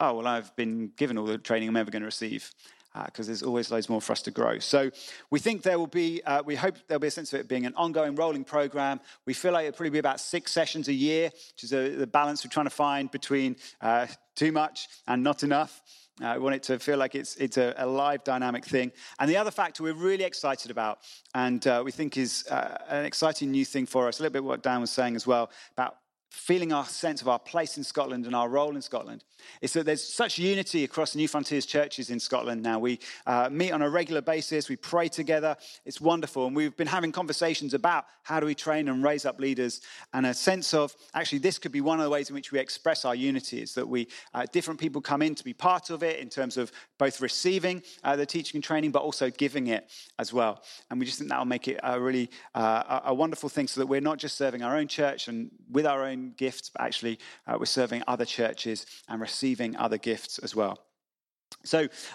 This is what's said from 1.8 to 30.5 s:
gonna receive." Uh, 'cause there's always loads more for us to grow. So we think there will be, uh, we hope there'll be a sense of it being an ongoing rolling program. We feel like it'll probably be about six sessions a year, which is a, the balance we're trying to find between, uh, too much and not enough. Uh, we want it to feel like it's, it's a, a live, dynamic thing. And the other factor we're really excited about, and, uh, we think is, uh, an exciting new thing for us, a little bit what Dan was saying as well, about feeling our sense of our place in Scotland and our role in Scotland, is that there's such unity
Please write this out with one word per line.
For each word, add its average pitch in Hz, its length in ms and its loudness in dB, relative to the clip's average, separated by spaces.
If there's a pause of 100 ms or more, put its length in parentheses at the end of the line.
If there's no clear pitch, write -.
gonna 107 160 -6
receive." - 440 -8 (440)
Uh, - 120 -6
'cause 110 200 -8
there's 107 160 -4
always 120 280 -2
loads 113 180 0
more 113 140 0
for 120 100 -2
us - 80 0
to - 100 -6
grow. 117 280 2
So 135 320 2 (400)
we 147 80 2
think 208 240 0
there 180 160 4
will 170 80 0
be, 165 380 0
uh, 143 180 2
we 147 140 -2
hope 185 200 0 (100)
there'll 151 140 0
be 151 60 2
a 143 40 2
sense 156 220 -6
of 139 80 0
it - 80 -8
being 127 160 0
an 123 100 -2
ongoing 156 400 2
rolling 151 300 0
program. 139 560 0 (240)
We 131 80 -2
feel 180 200 2
like 165 140 4
it'll 143 120 -4
probably 165 100 -2
be 147 100 2
about 143 220 2
six - 320 -4
sessions 160 360 0
a 147 40 2
year, 156 380 4 (220)
which - 120 -16
is 120 80 -4
a, 135 160 2
the 135 180 0
balance 147 380 2
we're 135 60 -12
trying 151 160 2
to 135 40 0
find 143 400 0
between, 135 460 0 (240)
uh, 117 280 2 (260)
too 156 180 2
much 151 360 -2 (180)
and 127 160 2
not 143 200 2
enough. 147 380 2 (400)
Uh, 120 160 -2
we 127 60 -2
want 135 120 2
it 131 100 -4
to 127 140 0
feel 143 200 0
like 131 160 0
it's, - 220 -8
it's 135 200 -2
a, 123 220 4
a 131 80 -2
live, 139 380 0
dynamic 123 420 -2
thing. 127 260 0 (260)
And 143 120 4
the 185 80 4
other 208 120 2
factor 175 320 -2
we're 160 120 -2
really 190 300 2
excited 135 460 -2
about, 107 280 -2 (360)
and, 127 320 2
uh, 120 160 6
we 131 100 -4
think 147 260 -2
is, - 320 -2
uh, 131 260 -2 (140)
an 143 160 0
exciting 147 440 0
new 135 140 4
thing 131 220 -2
for 127 200 2
us, 117 140 -2
a - 20 0
little 156 120 0
bit 135 100 -2
what 131 180 -2
Dan 123 200 2
was 117 80 -2
saying 120 260 0
as 107 100 -4
well, 120 240 4 (220)
about - 240 -2 (320)
feeling 175 440 2
our 143 140 2
sense - 360 -4
of 123 60 0
our 120 100 4
place - 400 -2
in 139 60 -6
Scotland 131 420 -2
and 123 80 -4
our 120 140 2
role 143 260 2
in 139 60 -6
Scotland, 113 420 -8 (380)
is - 140 -2
that 165 100 2
there's 151 180 2
such - 360 0
unity 185 440 2